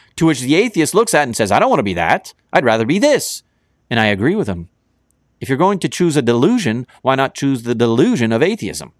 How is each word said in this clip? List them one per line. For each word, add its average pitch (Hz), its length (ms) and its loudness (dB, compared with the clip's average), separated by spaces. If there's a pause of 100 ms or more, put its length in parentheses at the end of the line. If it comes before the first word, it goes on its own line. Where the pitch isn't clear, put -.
(160)
to 165 100 0
which 156 140 2
the 127 160 0
atheist 175 400 0
looks 220 180 2
at 151 100 4
and 123 120 -6
says, 101 160 0
"I 110 80 4
don't 226 100 2
want 233 80 2
to 131 60 0
be 98 100 -2
that. 85 400 -2 (180)
I'd 160 140 2
rather 113 200 2
be 147 120 0
this." 254 460 0 (440)
And 117 120 -2
I 110 80 4
agree 104 260 0
with 196 140 -4
him. 87 220 -8 (680)
If - 80 -12
you're 131 120 -2
going 190 200 2
to - 100 -4
choose 160 280 0
a 143 60 0
delusion, 123 640 0 (160)
why 131 100 0
not 131 220 -2
choose 139 260 -2
the 117 140 -4
delusion 120 560 2
of 113 100 0
atheism? 87 580 -4